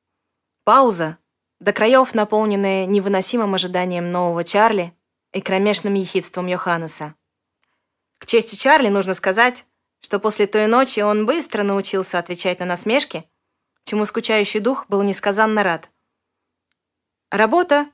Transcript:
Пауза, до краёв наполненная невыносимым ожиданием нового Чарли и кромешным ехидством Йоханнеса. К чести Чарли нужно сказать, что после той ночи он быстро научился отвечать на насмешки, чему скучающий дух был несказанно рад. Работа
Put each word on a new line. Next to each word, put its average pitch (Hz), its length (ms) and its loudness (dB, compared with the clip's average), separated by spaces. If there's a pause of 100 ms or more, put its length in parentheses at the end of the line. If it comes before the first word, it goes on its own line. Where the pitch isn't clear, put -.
(640)
Пауза, 208 540 2 (420)
до 196 120 0
краёв 254 420 4
наполненная 208 720 0
невыносимым 202 680 0
ожиданием 180 560 -4
нового 175 340 -2
Чарли 202 500 2 (380)
и 196 80 -6
кромешным 202 540 0
ехидством 180 520 -4
Йоханнеса. 165 680 -4 (1040)
К - 80 -14
чести 214 300 0
Чарли 277 320 4
нужно 190 260 0
сказать, 247 520 0 (340)
что - 180 -4
после 208 280 0
той 214 200 0
ночи 240 340 2
он 208 260 0
быстро 294 360 -2
научился 196 560 -2
отвечать 180 420 -4
на 180 60 -6
насмешки, 180 640 -2 (560)
чему 208 220 -2
скучающий 214 540 -2
дух 254 280 -2
был 202 140 0
несказанно 208 600 0
рад. 170 280 -4 (1400)
Работа 294 640 2